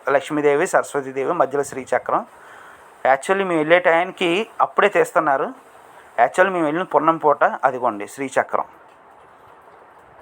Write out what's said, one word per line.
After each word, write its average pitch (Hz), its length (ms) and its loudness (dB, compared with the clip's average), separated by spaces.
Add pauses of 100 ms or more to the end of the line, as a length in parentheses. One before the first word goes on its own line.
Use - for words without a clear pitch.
లక్ష్మీదేవి, 147 580 2
సరస్వతీదేవి 135 640 -2
మధ్యలో 131 320 -2
శ్రీచక్రం. 131 640 -4 (800)
యాక్చువల్లీ 190 380 2
మేము 175 140 -2
వెళ్ళే 160 200 4
టైంకి 180 720 0 (120)
అప్పుడే 196 280 2
తీస్తున్నారు. 160 640 0 (680)
యాక్చువల్లీ 185 340 4
మేము 175 120 -2
వెళ్ళిన 160 200 -2
పున్నం 160 320 2
పూట. 147 280 2
అదిగోండి 120 640 -2
శ్రీచక్రం, 131 560 -2 (1600)